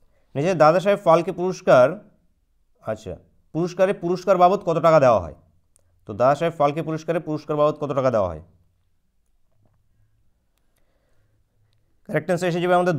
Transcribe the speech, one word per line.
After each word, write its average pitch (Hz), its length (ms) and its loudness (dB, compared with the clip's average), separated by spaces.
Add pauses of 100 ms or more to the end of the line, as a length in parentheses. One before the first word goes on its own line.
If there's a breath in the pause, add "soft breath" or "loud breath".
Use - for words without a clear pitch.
(340)
নিচে 147 160 -2 (140)
দাদা 165 200 4
সাহেব 202 220 0
ফালকে 170 340 2
পুরস্কার, 170 460 2 (1000)
আচ্ছা, 107 300 -10 (400)
পুরস্কারে 180 380 -2 (100)
পুরস্কার 180 400 -2
বাবদ 190 260 4
কত 160 180 -2
টাকা 160 200 6
দেওয়া 110 180 4
হয়? 73 120 -16 (720)
তো - 20 -16 (100)
দাদা 135 180 2
সাহেব 165 220 -4
ফালকে 147 280 -2
পুরস্কারে 160 400 -6
পুরস্কার 151 320 -8
বাবদ 151 220 2
কত 139 160 -8
টাকা 131 160 0
দেওয়া 98 180 0
হয়? 80 100 -14 (3750)
কারেক্ট 156 200 -4
অ্যান্সার 180 220 -2
এসে 175 120 -4
যাবে 180 160 2
আমাদের 175 200 0